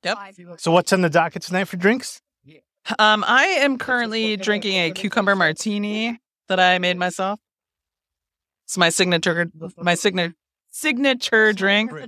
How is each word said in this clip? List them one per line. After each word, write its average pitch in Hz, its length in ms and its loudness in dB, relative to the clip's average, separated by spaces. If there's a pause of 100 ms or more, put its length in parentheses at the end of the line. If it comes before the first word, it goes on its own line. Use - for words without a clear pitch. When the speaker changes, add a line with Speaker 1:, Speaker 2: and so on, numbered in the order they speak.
Speaker 1:
Yep. 202 140 -4 (400)
Speaker 2:
So 165 120 -2
what's 170 220 4
on 190 80 2
the 175 80 2
docket 165 340 0
tonight 185 220 -4
for 180 140 -10
drinks? 214 420 0 (800)
Speaker 1:
Um, 214 280 4
I 254 180 4
am 285 340 0
currently 220 580 -2
drinking 208 400 -2
a 170 160 0
cucumber 202 420 0
martini 208 880 -2 (280)
that 185 120 0
I 180 180 4
made 180 180 -2
myself. 185 440 -4 (1300)
It's - 100 -10
my 170 140 4
signature, 175 600 0 (280)
my 175 160 2
signa-, 175 400 -2 (360)
signature 247 840 0
drink 202 360 0 (180)